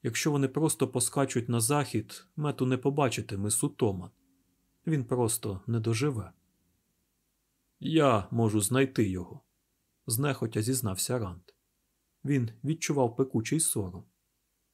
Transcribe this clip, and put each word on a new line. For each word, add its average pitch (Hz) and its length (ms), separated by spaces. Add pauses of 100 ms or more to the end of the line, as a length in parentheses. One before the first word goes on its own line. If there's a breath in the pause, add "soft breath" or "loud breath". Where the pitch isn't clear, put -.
«Якщо 127 280
вони 139 180
просто 147 400
поскачуть 131 600
на 117 120
захід, 123 640 (100)
Мету 143 300
не 127 120
побачити 131 580
мису 104 320
Томан. 95 420 (760)
Він 151 180
просто 110 640
не 113 140
доживе». 113 520 (1500)
«Я 143 500
можу 110 300
знайти 127 480
його», 90 320 (680)
знехотя 123 560
зізнався 123 560
Рант. 90 360 (720)
Він 135 260 (140)
відчував 139 520
пекучий 135 440
сором. 90 440 (680)